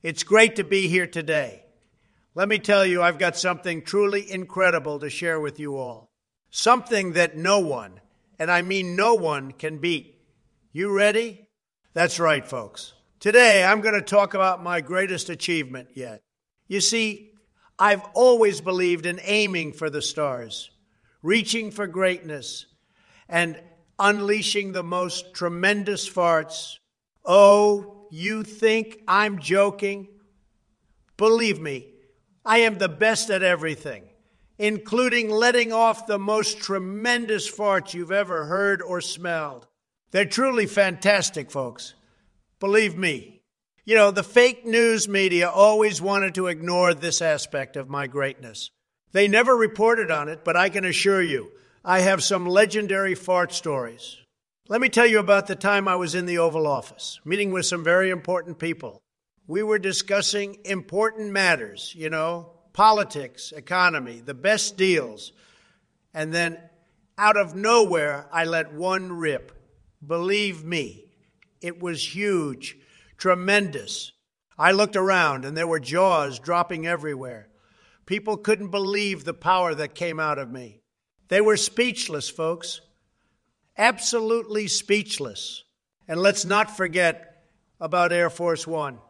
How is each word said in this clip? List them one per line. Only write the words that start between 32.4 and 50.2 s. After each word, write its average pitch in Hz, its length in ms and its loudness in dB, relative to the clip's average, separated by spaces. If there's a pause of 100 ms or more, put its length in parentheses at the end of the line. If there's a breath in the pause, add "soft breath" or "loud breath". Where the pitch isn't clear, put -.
I 220 140 4
am 226 180 2
the 185 100 0
best 214 420 0
at 190 140 0
everything, 151 600 -2 (540)
including 214 720 0
letting 233 440 2
off 226 340 2
the 202 120 -2
most 208 400 -2
tremendous 208 920 -4
farts 196 420 -2
you've 175 200 -8
ever 180 320 -2
heard 190 360 -2
or 175 200 -6
smelled. 160 680 -8 (440)
They're 196 120 2
truly 240 440 0
fantastic, 190 840 0
folks. 127 440 -10 (640)
Believe 196 360 2
me. 151 440 -4 (420)
You 214 120 2
know, 202 160 8
the 190 120 -4
fake 240 420 4
news 226 440 2
media 180 400 2
always 208 520 4
wanted 196 340 -2
to 185 120 -2
ignore 175 460 2
this 160 280 -4
aspect 147 540 -4
of 135 140 -10
my 143 180 -6
greatness. 131 640 -8 (400)
They 202 160 4
never 233 260 4
reported 220 580 2
on 151 180 -2